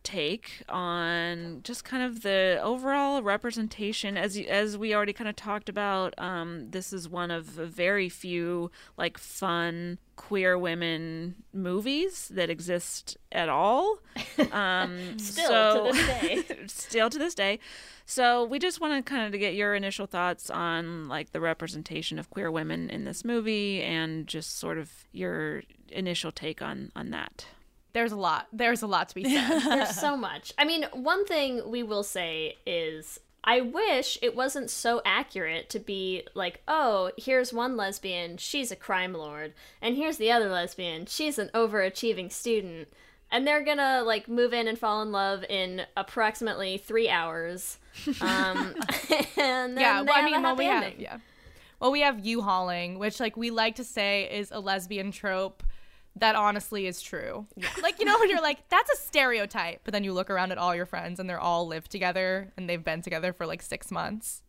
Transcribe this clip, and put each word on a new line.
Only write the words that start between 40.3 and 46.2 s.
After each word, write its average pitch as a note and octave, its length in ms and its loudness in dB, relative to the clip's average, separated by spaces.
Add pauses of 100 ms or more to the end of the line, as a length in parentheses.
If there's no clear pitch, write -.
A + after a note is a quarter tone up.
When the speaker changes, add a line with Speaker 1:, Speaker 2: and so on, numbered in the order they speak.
Speaker 2:
other A3+ 180 4
lesbian, F3 580 -4
she's D4+ 320 -2
an G3 140 -4
overachieving G3+ 800 0
student, F#3 580 -2 (420)
and C4 160 2
they're D4 160 4
gonna, C4+ 420 4
like, A3 220 2
move A#3+ 260 2
in A#3 140 2
and A3+ 100 -2
fall G#3+ 240 2
in G#3+ 100 -4
love G3 380 0
in F#3 320 -2 (160)
approximately G#3 800 0